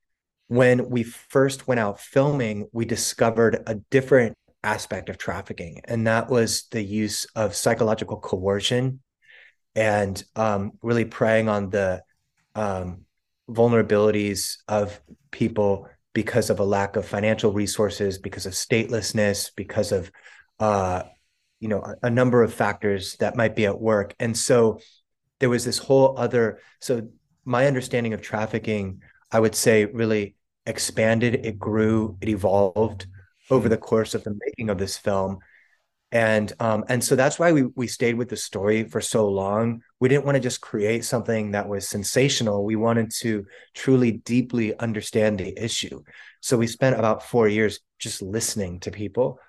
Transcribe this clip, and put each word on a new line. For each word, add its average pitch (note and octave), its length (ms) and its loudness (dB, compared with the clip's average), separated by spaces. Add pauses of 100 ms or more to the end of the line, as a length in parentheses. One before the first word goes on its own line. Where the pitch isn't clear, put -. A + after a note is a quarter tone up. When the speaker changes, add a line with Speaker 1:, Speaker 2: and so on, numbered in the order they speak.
(480)
Speaker 1:
When B2 420 4
we A#2 140 0
first - 640 0
went A#2+ 120 2
out G2+ 200 -2
filming, C3 720 0
we A#2 120 -2
discovered A2+ 840 2
a A2 100 -4 (140)
different B2+ 460 4 (280)
aspect G#2 440 -6
of F#2 100 -12
trafficking, E2+ 680 -10
and A2+ 240 -2
that A2+ 200 0
was A#2 440 0
the A2+ 100 -4
use G#2 440 -4 (100)
of G#2+ 180 -2
psychological F#2 640 0
coercion G#2 840 -2 (760)
and, G#2 460 0 (120)
um, G#2 380 -2 (100)
really A#2 220 0
preying A2+ 440 2
on G2+ 220 0
the, F#2+ 320 0 (540)
um, F#2 460 -6 (460)
vulnerabilities G#2+ 1080 2 (120)
of G#2 320 -2 (300)
people G#2 580 -2 (240)
because A2 360 0
of G2+ 120 0
a G2 40 0
lack G2 300 0
of G2+ 100 -2
financial G#2+ 480 0
resources, G2+ 680 -2
because - 280 -6
of F#2+ 60 -8
statelessness, G#2+ 1040 -2
because G2+ 340 -4
of, F2+ 220 -2 (480)
uh, F#2+ 420 0 (560)
you A2 80 -10
know, G#2 140 -2
a, - 260 -8
a A#2+ 40 0
number B2 320 4
of A2+ 120 2
factors G2+ 640 -2
that G#2 180 -2
might A2+ 220 0
be A2 100 2
at G2 140 -2
work. G#2+ 400 0
And A2+ 160 -2
so A2+ 420 4 (640)
there B2+ 100 2
was A#2+ 140 0
this A#2 140 -4
whole C3+ 380 4
other, A#2 440 0 (200)
so A2+ 280 -4 (360)
my B2+ 220 2
understanding A#2+ 480 -2
of G2 80 -8
trafficking, G#2+ 800 -4 (300)
I A2+ 80 4
would A2 160 2
say, A2 300 4
really A2 500 -2 (280)
expanded, A2+ 800 0
it G#2 140 -8
grew, A2 600 0
it A2+ 80 -4
evolved G2+ 800 2 (420)
over A#2+ 160 4
Speaker 2:
Hmm. A2 40 2
Speaker 1:
the A2 80 2
course A2 360 0
of G#2 80 -6
the G#2 240 -10
making A2 240 -4
of F#2+ 80 -2
this F#2+ 180 -6
film. F#2+ 440 -2 (720)
And, A2 480 2
um, A2 280 0
and B2 140 0
so C3+ 140 2
that's C#3+ 240 2
why F3 100 6
we, D3 140 4 (100)
we A#2+ 140 -4
stayed A#2+ 260 0
with A#2 140 -4
the G#2+ 80 -8
story G#2+ 480 0
for G#2+ 160 -6
so G#2+ 280 2
long. G#2 520 0 (180)
We B2+ 100 4
didn't C#3 160 4
wanna C#3 140 2
just A#2+ 220 -4
create A2+ 440 -2
something A2 460 -2
that G2+ 180 -2
was G2+ 200 -6
sensational. G#2+ 760 0
We A2 120 0
wanted A2+ 340 2 (120)
to G#2+ 240 -4 (280)
truly B2 380 4
deeply A#2+ 680 -2
understand G#2+ 600 0
the - 220 -8
issue. G#2 440 -6 (360)
So - 160 0
we A2+ 120 2
spent B2+ 280 2
about A2 280 0
four A2+ 240 2
years G#2 320 0 (180)
just - 240 -10
listening G2 580 -6
to - 120 -10
people G2+ 560 -4